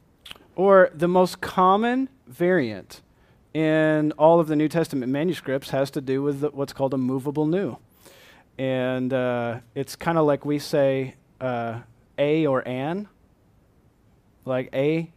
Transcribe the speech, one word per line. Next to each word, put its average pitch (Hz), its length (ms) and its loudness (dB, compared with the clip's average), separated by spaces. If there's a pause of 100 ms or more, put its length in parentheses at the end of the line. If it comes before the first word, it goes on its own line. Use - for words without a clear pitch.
(560)
Or 190 380 6
the 160 140 0
most 180 320 2
common 226 680 2 (180)
variant 127 760 -2 (500)
in 156 600 2
all 165 280 6
of 160 80 0
the 156 80 0
New 151 120 2
Testament 143 440 -4
manuscripts 143 580 -4
has 135 200 -2
to 143 100 -8
do 135 220 -2
with 143 180 -2
the, 147 80 0
what's 139 240 -6
called 135 220 -2
a 135 40 -2
movable 135 480 -2
nu. 160 300 -2 (800)
And, 127 560 -4
uh, 120 460 -2 (160)
it's 139 220 -8
kinda 170 260 0
like 143 240 0
we 147 120 0
say, 135 580 0 (220)
uh, 117 420 -6 (360)
"a" 151 300 2
or 131 200 0
"an," 151 420 -6 (1400)
like 127 280 -4
"a 160 420 0